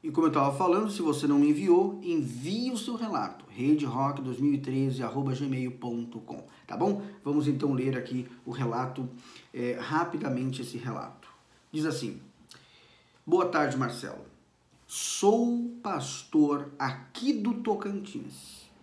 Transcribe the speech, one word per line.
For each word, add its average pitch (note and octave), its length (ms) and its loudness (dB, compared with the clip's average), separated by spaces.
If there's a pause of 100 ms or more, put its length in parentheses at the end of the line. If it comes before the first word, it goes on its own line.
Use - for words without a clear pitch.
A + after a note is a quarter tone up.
E D#3 100 -6
como E3 140 6
eu C#3+ 40 6
tava C#3 260 2
falando, G3 340 4
se F#3+ 100 -4
você D3+ 240 2
não C#3+ 140 6
me D3 100 8
enviou, F#3 540 4
envie E3 680 -2
o A#3+ 80 -4
seu A#3 180 -4
relato, D#3+ 520 -4
rede C#3+ 380 2
rock C3+ 360 0
dois B2+ 180 -6
mil C#3+ 140 4
e C3+ 40 2
treze C3 440 0
arroba C3 320 -2
gmail C3 380 -2
ponto A#2 480 -8
com, - 260 -14 (220)
tá - 80 -8
bom? G3+ 260 2 (220)
Vamos C#3+ 240 2
então C#3 240 2
ler B2+ 260 0
aqui B2+ 300 -4 (180)
o - 60 -8
relato, B2+ 580 -2 (440)
é, B2 260 -2
rapidamente C3+ 840 -2
esse - 160 -8
relato. - 520 -10 (420)
Diz D#3 140 -2
assim: A3+ 340 -4 (1040)
"Boa F3+ 200 4
tarde, D3 320 2
Marcelo. - 480 -4 (600)
Sou A#3+ 840 2 (120)
pastor C#3+ 960 0
aqui C#3 540 -4
do A3 300 0
Tocantins. - 1080 -6 (140)